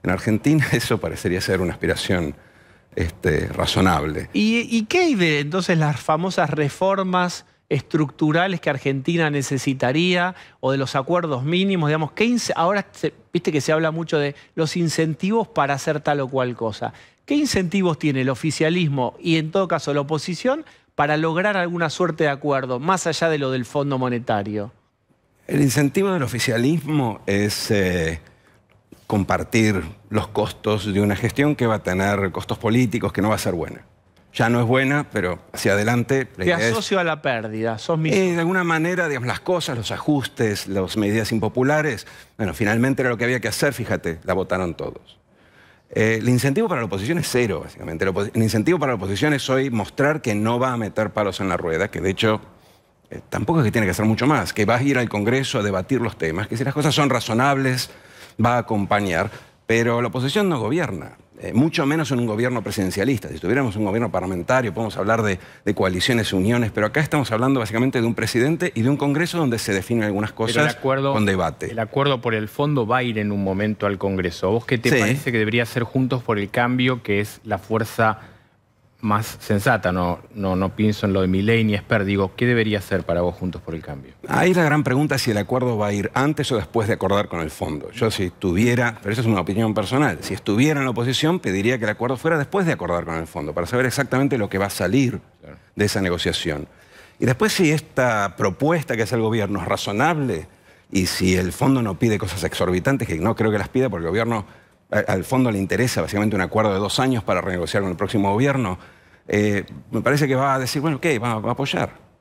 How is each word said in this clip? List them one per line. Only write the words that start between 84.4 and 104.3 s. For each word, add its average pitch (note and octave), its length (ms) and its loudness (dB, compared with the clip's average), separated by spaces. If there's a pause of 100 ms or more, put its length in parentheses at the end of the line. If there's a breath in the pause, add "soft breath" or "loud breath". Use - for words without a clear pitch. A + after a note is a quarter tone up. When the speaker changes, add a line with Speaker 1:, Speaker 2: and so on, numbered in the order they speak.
Speaker 1:
la F3 100 4
gran D3 180 2
pregunta C#3 320 0
es B2 80 -2
si A#2+ 80 0
el G#2 80 0
acuerdo B2 400 0
va G#2 100 0
a G#2 40 0
ir G2+ 220 -2
antes D3 360 0
o B2+ 60 0
después G#2 320 0
de A2 60 2
acordar G2 340 2
con E2+ 120 -4
el D#2 100 -4
fondo. D#2 420 -6
Yo A2+ 180 0
si G2+ 140 -2
estuviera, A2+ 760 0
pero G2+ 120 -4
eso G#2+ 80 -2
es A2+ 80 0
una G2+ 120 4
opinión G#2 320 0
personal, G#2+ 500 0
si - 120 -6
estuviera C#3 460 2
en C3+ 40 0
la C3 60 0
oposición B2+ 480 0
pediría A2 400 0
que A2 60 -4
el G#2+ 60 0
acuerdo A#2+ 260 -2
fuera D#3+ 220 0
después F3+ 280 0
de D3+ 60 2
acordar F2 320 -2
con E2 100 -6
el D#2+ 140 -6
fondo, D2+ 260 -8
para E2+ 140 -2
saber B2+ 180 0
exactamente C3 500 0
lo G2+ 120 0
que G2 100 -2
va G2 80 0
a G2 40 -4
salir A2 500 0 (200)
Speaker 3:
Claro. D2+ 160 -20 (200 soft breath)
Speaker 1:
de G#2 80 2
esa G#2 160 0
negociación. E2 640 0 (540 loud breath)
Y - 60 2
después G3+ 260 4
si E3 180 4
esta A#2 680 0
propuesta C3 600 0
que A2 60 0
hace A#2 120 -2
el A2+ 80 2
gobierno G#2 380 0
es E2+ 80 -6
razonable A2 800 0 (420 soft breath)
y F#2 160 2
si F#2 300 2
el F2+ 160 0
fondo C3+ 300 2
no G2+ 180 -2
pide A2 180 2
cosas F#2 240 -4
exorbitantes, G2 640 0
que E2+ 120 -4
no G#2 180 0
creo A2 160 2
que G#2 60 0
las F#2+ 100 -4
pida B2+ 220 0
porque E2+ 160 -6
el D#2+ 40 -2
gobierno, A2+ 340 0 (460 loud breath)